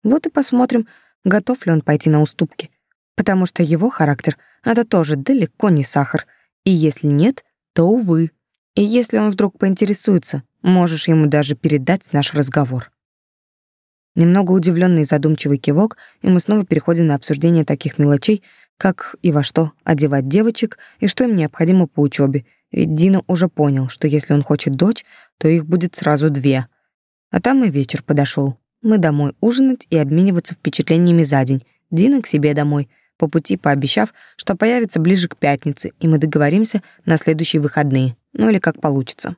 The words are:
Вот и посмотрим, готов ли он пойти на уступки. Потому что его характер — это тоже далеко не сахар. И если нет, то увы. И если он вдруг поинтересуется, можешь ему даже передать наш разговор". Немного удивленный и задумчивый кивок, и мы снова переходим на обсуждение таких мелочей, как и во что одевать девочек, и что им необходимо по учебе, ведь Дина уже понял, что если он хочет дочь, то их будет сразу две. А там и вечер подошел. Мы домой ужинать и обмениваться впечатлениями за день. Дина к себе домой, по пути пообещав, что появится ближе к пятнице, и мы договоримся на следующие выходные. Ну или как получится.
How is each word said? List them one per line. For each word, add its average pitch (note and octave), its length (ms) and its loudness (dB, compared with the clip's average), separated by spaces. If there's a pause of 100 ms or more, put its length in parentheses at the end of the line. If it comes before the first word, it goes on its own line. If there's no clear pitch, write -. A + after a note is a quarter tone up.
Вот C4 240 0
и - 20 -4
посмотрим, B3 580 0 (380)
готов G#3 400 0
ли E3+ 80 2
он D#3 80 2
пойти D3+ 280 0
на D3+ 120 4
уступки. - 500 -4 (440)
Потому F#3+ 300 0
что - 180 -2
его E3 260 0
характер — - 480 -2 (260)
это A#3 220 0
тоже D#3 320 0
далеко G#3+ 520 -2
не D3 140 2
сахар. - 420 -2 (380)
И G3 80 2
если D#3 360 0
нет, D#3 360 0 (300)
то E3+ 160 2
увы. F3 420 0 (440)
И G3 60 0
если A3+ 360 0
он G#3+ 120 0
вдруг G3 280 -2
поинтересуется, F#3+ 840 0 (180)
можешь F3 480 0
ему D#3+ 160 4
даже D3 300 0
передать D3 580 -2
наш C#3+ 200 0
разговор". C3 580 -2 (1200)
Немного F3 360 2
удивленный F3 520 2
и - 20 2
задумчивый D3 540 0
кивок, F#3 380 0 (240)
и F#3+ 80 0
мы F3+ 100 4
снова G#3 260 0
переходим E3 420 0
на C#3+ 80 2
обсуждение D#3 480 0
таких - 360 -6
мелочей, D3 420 2 (360)
как - 440 -4
и F3 100 0
во D3 120 0
что D#3+ 300 -2 (100)
одевать C#3 440 0
девочек, A3 500 -2 (220)
и G3+ 80 -2
что B3+ 180 0
им A3+ 100 0
необходимо F3 520 2
по - 140 -4
учебе, C#3 440 0 (260)
ведь D#3+ 220 -2
Дина F#3 340 2
уже F3 200 0
понял, C3+ 420 -2
что - 180 -4
если C#3+ 260 0
он D3 100 2
хочет C#3+ 300 -2
дочь, F#3 320 0 (320)
то D#3+ 100 0
их D#3+ 180 2
будет F3 300 -2
сразу D3+ 340 0
две. C3+ 380 0 (640)
А F3+ 100 -2
там C4+ 220 2
и G#3 60 2
вечер C3+ 340 -4
подошел. C#3 540 -2 (240)
Мы A3 160 2
домой D3 440 0
ужинать B3 480 0
и E3 80 0
обмениваться E3+ 580 0
впечатлениями E3+ 680 2
за C#3 200 2
день. C3+ 220 -4 (260)
Дина A#3 300 2
к - 60 -10
себе D3 260 0
домой, D3 360 -2 (280)
по D#3+ 100 -2
пути E3 300 -4
пообещав, C#3+ 560 -2 (220)
что - 200 -4
появится A3+ 440 -2
ближе F3 280 2
к - 100 -12
пятнице, C#3+ 600 -4
и E3 80 -2
мы D#3+ 100 4
договоримся D#3 640 0 (240)
на E3 120 2
следующие D#3+ 440 -2
выходные. C3+ 540 0 (180)
Ну G#3+ 160 0
или G3+ 100 2
как - 200 -4
получится. C#3 580 -4